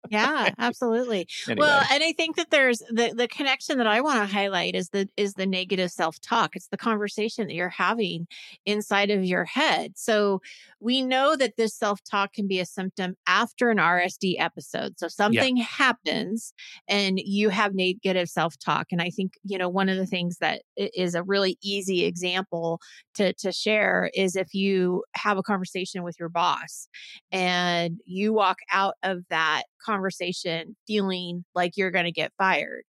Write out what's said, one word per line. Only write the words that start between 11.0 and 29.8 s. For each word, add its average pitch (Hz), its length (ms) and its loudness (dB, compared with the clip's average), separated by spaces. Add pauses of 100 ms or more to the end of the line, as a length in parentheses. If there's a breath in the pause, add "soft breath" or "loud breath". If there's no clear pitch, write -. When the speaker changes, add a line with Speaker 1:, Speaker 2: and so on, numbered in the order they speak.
Speaker 1:
know 269 340 2
that 254 200 0
this 220 200 0
self-talk 202 560 -2
can 202 160 -4
be 190 100 0
a 180 80 -2
symptom 185 480 -6 (140)
after 233 420 2
an 208 80 4
R 175 220 4
S 180 160 -2
D 185 200 0
episode. - 600 -4
So 170 80 -6
Speaker 2:
Yeah. 160 40 -6
Speaker 1:
something 226 480 2
happens 226 960 -2 (360 loud breath)
and 196 360 2
you 202 260 2
have 202 220 2
negative 185 560 0
self-talk. 165 640 -2
And 175 100 0
I 175 100 -2
think, 190 240 -4 (100)
you 196 120 -6
know, 180 120 -2
one 190 200 2
of 190 100 0
the 185 80 0
things 175 340 -4
that 156 220 -2 (140)
i-, 202 200 -4
is 175 180 0
a 170 80 -2
really 190 400 0
easy 190 440 0
example 175 720 -4 (340 loud breath)
to, 185 200 2
to 185 180 -4
share 196 600 2
is 185 200 2
if 190 180 -2
you 190 520 2 (100)
have 208 240 0
a 190 60 -4
conversation 185 580 -4
with 175 160 -10
your 170 100 -8
boss 170 600 -2 (420 loud breath)
and 180 760 2
you 196 280 0
walk 196 260 2 (140)
out 196 220 2 (100)
of 185 140 0 (120)
that 156 320 2 (180)